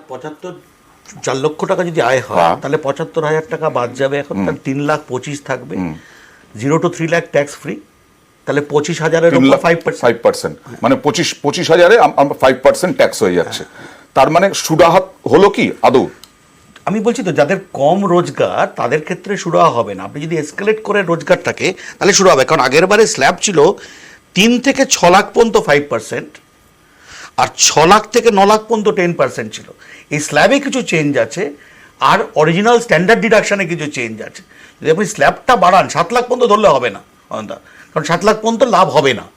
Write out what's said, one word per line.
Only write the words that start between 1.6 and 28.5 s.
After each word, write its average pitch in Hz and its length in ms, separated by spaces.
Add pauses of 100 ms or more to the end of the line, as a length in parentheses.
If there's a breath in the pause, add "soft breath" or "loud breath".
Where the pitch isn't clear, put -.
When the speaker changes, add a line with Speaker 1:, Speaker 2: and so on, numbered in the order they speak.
Speaker 1:
টাকা 180 180
যদি 165 180
আয় 127 260
হয়, 107 100
Speaker 2:
হ্যাঁ। - 240
Speaker 1:
তাহলে 139 160
পঁচাত্তর 156 480
হাজার 156 240
টাকা 156 200
বাদ 120 240
যাবে, 139 260
এখন 135 160
Speaker 2:
হুম। 98 100
Speaker 1:
তাহলে 92 180
তিন 135 160
লাখ 151 280
পঁচিশ 135 380
থাকবে। 127 300
Speaker 2:
হুম। 87 180 (680 soft breath)
Speaker 1:
জিরো 139 180
to 165 120
থ্রি 165 180
লাখ 165 240
ট্যাক্স 143 240
ফ্রি, 160 240 (680)
তাহলে 143 160
পঁচিশ 147 400
হাজারের 160 320
Speaker 2:
তিন 131 100
লাখ 135 160
Speaker 1:
উপর - 40
ফাইভ 170 140
পার্সেন্ট। - 240
Speaker 2:
ফাইভ 120 220
পার্সেন্ট, 90 340 (240)
মানে 127 140
পঁচিশ, 147 460
পঁচিশ 156 300
হাজারে 175 280
আম-, 147 180
আম-, 143 160
ফাইভ 131 300
পার্সেন্ট 139 320
ট্যাক্স 113 280
হয়ে 92 120
যাচ্ছে। 87 280 (500 loud breath)
তার 143 160
মানে 175 240
সুরাহাত 165 500 (280)
হলো 185 180
কি 196 220 (100)
আদৌ? 120 260 (800)
Speaker 1:
আমি 208 140
বলছি 233 240
তো, 180 80
যাদের 151 260 (160)
কম 165 320
রোজগার, 143 680
তাদের 127 260
ক্ষেত্রে 190 360
সুরাহা 170 320
হবে 110 260
না। 95 80
আপনি 117 180
যদি 160 160
এসকেলেট 202 460
করে 202 180
রোজগারটাকে, 165 720 (260 loud breath)
তাহলে 190 140
সুরাহা 185 220
হবে। 131 100
কারণ 151 160
আগের 135 240
বারে 208 220
স্ল্যাব 143 340
ছিল 175 180 (760 loud breath)
তিন 233 260
থেকে 269 260
ছ - 200
লাখ 190 280
পর্যন্ত 220 240
ফাইভ 147 320
পার্সেন্ট, 120 380 (1120 loud breath)
আর 123 100 (100)
ছ - 200
লাখ 190 340
থেকে 233 200
ন 196 140
লাখ 214 220